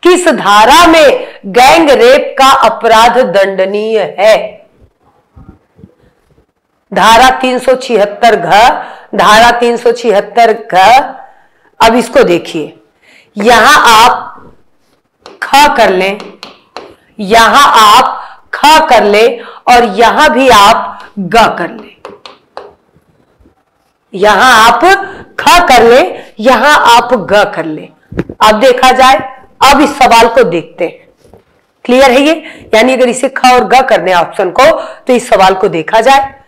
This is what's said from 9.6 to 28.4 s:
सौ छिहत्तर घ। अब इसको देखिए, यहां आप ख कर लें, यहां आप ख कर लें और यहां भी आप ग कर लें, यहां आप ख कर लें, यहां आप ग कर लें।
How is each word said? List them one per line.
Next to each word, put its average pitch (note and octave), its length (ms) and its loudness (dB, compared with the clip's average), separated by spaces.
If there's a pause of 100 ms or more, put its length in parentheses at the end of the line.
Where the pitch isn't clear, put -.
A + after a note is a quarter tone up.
सौ A#3 140 -2
छिहत्तर A3 640 -2
घ। F#3+ 240 -6 (1000)
अब A3+ 160 0
इसको B3+ 280 0
देखिए, E3 560 -6 (580)
यहां A#3+ 680 2
आप - 480 -6 (920)
ख C#4+ 340 0
कर G#3+ 120 2
लें, F#3+ 280 -4 (1000)
यहां G#3 460 2 (300)
आप C4+ 260 -2 (320)
ख D#4 360 0
कर A3+ 140 2
लें G#3+ 360 0 (280)
और A#3+ 160 2
यहां A3+ 460 0
भी C4 200 0
आप G#3+ 680 0
ग F3+ 160 -8 (220)
कर E3+ 120 -8
लें, - 260 -20 (2250)
यहां A3 580 2
आप - 140 -2 (540)
ख E4 280 2
कर - 160 2
लें, C4 420 0 (140)
यहां B3+ 360 0 (200)
आप B3+ 180 0
ग G#3 420 -2
कर E3 100 -8
लें। D3+ 240 -14 (520)